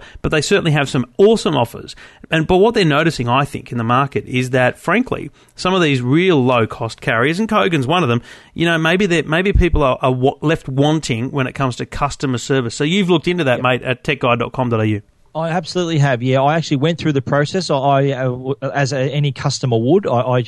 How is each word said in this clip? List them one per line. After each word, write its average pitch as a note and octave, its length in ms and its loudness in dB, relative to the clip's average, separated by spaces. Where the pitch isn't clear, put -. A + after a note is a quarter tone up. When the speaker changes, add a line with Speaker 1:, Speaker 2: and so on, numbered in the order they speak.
Speaker 1:
but D3 60 -2
they D#3 120 0
certainly E3+ 300 2
have C#3+ 180 2
some B2+ 160 -2
awesome G3+ 360 4
offers. - 400 -4
And, D#3+ 160 0
but F#3 100 4
what A3+ 160 4
they're G#3+ 100 2
noticing, D3+ 460 2
I C3 160 2
think, - 260 -12
in B2 60 -4
the A#2 60 -2
market B2 420 0
is B2+ 240 -2
that, B2+ 300 0
frankly, G#3 500 -2
some F#3 200 -2
of F#3 80 2
these C#3 180 2
real D3+ 420 2
low-cost A#2+ 580 0
carriers, C#3+ 380 0
and A3 80 -2
Kogan's G3 400 0
one F3 140 2
of C3 80 0
them, A#2+ 140 0
you E3 100 0
know, E3+ 140 0
maybe F3 260 2
they're, E3+ 180 2
maybe F3 300 0
people D#3 300 2
are, B2+ 180 2
are C3 100 2
wa-, C3 300 0
left D#3 260 -2
wanting C3+ 640 0
when C3+ 160 -4
it B2 80 -10
comes C3 240 -4
to B2+ 80 -8
customer C3 540 -4
service. C3 340 -2
So D3 100 -4
you've F3+ 280 0
looked E3+ 160 0
into F3 160 -2
that, B2 160 0
Speaker 2:
Yep. B2 40 -8
Speaker 1:
mate, B2+ 200 0
at C3 200 -4
tech C#3+ 160 -2
guide A#2+ 200 2
dot A#2 140 -4
com B2 160 -2
dot A2 120 0
A A2 60 2
U. G#2+ 140 -2
Speaker 2:
I D#3+ 180 -4
absolutely E3+ 480 -2
have, C3+ 220 2
yeah. C3 200 2
I D3 160 2
actually D#3 200 -2
went D#3+ 220 -2
through D#3 140 -2
the C3+ 80 0
process. D3 480 -2
I, D3+ 80 0
I, C#3 340 2
uh, C3 120 -4
w-, C3 380 -4
as C3+ 300 -2
a, C3+ 80 -4
any C#3+ 320 -2
customer B2+ 460 -2
would, D3+ 280 2
I, A#2 140 0
I, B2 280 0